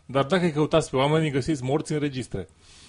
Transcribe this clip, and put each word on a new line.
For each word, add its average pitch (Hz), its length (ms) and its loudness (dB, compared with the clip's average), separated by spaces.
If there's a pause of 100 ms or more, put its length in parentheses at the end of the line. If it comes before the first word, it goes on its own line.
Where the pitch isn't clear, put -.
dar 135 180 0
dacă 170 220 2
îi 170 60 2
căutați 151 380 2
pe - 60 -6
oameni, 151 300 2
îi 151 60 -2
găsiți 131 320 -2
morți 143 280 -2
în 151 80 -2
registre. 127 480 -6 (420)